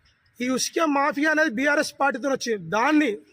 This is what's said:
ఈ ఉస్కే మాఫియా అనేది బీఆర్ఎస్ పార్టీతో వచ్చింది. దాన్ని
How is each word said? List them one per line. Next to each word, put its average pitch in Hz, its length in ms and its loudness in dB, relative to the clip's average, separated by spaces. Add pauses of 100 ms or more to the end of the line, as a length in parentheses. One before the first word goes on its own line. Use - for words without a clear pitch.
(400)
ఈ 247 80 -4
ఉస్కే 262 360 -2
మాఫియా 285 460 0
అనేది 311 200 2
బీఆర్ఎస్ 285 500 0
పార్టీతో 277 280 0
వచ్చింది. 220 420 -4
దాన్ని 277 400 2 (220)